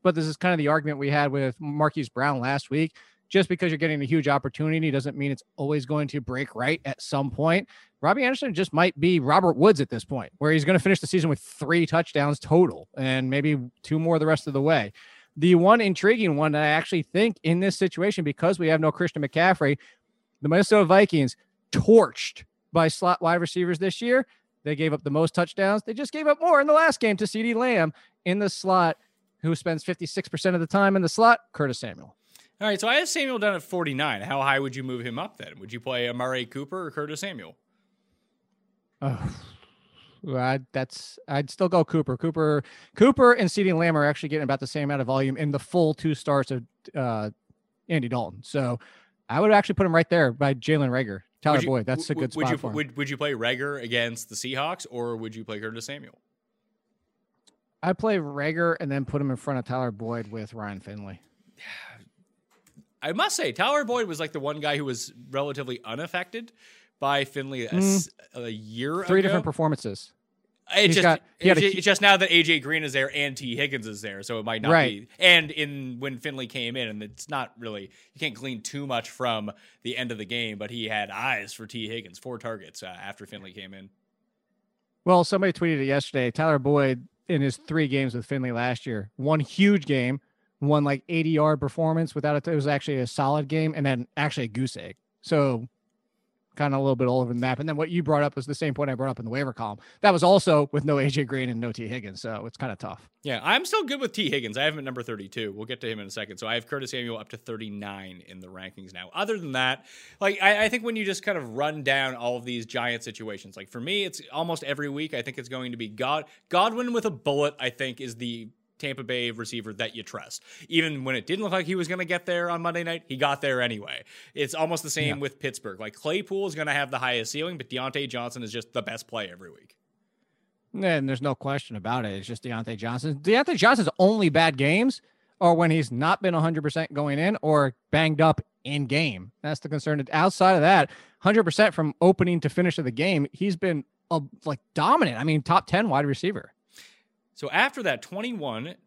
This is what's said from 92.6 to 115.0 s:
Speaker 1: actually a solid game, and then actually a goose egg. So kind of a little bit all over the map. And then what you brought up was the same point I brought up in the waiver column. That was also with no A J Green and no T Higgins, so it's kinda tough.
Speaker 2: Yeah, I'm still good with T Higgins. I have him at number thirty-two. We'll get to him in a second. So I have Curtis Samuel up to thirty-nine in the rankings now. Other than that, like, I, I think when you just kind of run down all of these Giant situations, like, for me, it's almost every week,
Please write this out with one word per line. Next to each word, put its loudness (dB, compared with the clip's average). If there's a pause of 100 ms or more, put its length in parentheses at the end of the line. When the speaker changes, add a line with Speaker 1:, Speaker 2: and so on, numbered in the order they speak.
Speaker 1:
actually -2
a -2
solid 0
game, 0
and -2
then 0 (100)
actually -2
a -6
goose -6
egg. -14 (240)
So 0 (880)
kind 0
of 0
a 0
little 4
bit 0
all 2
over -2
the -4
map. 0
And -6
then -4
what -4
you 0
brought 2
up -2
was -8
the -6
same -4
point -2
I -2
brought -4
up -8
in -10
the -8
waiver -4
column. -8 (220)
That 8
was 2
also 6
with -2
no 2
A 2
J 0
Green -4
and -4
no -4
T -10
Higgins, -10
so -10
it's -18
kinda -8
tough. -14 (140)
Speaker 2:
Yeah, -4
I'm 2
still -2
good -6
with -4
T -2
Higgins. -4
I -2
have 0
him -10
at -10
number -8
thirty-two. -8
We'll -12
get -10
to -6
him -8
in -14
a -16
second. -12
So -10
I -2
have -6
Curtis -8
Samuel -8
up -18
to -14
thirty-nine -12
in -20
the -18
rankings -18
now. -14
Other -4
than -10
that, -2 (360)
like, 0
I, 4
I 4
think -4
when -4
you -4
just -4
kind -2
of -8
run -4
down 0
all -4
of -10
these -8
Giant -4
situations, -14
like, -18
for -12
me, -4
it's -10 (100)
almost -4
every -6
week, -8